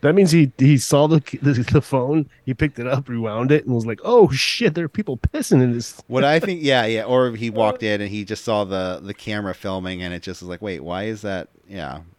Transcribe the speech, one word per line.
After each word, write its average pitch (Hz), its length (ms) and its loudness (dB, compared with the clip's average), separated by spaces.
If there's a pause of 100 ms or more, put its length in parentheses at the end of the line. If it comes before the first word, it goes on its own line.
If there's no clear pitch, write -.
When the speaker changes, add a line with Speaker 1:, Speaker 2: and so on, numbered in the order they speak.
Speaker 1:
That 151 160 4
means 185 160 6
he, 156 260 6
he 135 200 6
saw 143 280 2
the, 156 140 4 (220)
the, 143 100 2
the 123 280 2
phone, 139 480 -2 (160)
he 131 100 -4
picked 143 260 -4
it 120 80 -6
up, 135 200 -4
rewound 113 440 -2
it, 151 140 2
and 131 60 -2
was 117 140 -2
like, 113 160 -6
"Oh, 226 300 6
shit, 151 420 -2
there 170 120 -4
are - 20 -6
people 151 280 -6
pissing 190 460 2
in 123 120 2
this." - 340 -10
Speaker 2:
What 131 160 0
I 151 160 4
think, 175 200 -4
yeah, 135 260 2
yeah, 110 180 -2
or 127 320 2
he 113 140 -4
walked 110 340 0
in 104 160 -2
and 104 100 -6
he 104 140 -8
just 104 180 -10
saw 104 220 0
the, 92 360 -6
the 98 140 -12
camera 104 400 -8
filming, 92 480 -8
and 90 100 -8
it 87 120 -10
just 92 180 -12
was 90 60 -14
like, 87 120 -12
"Wait, 95 220 -8
why 87 220 -8
is 110 180 -8
that?" 98 280 -8 (180)
Yeah. 80 320 -12 (180)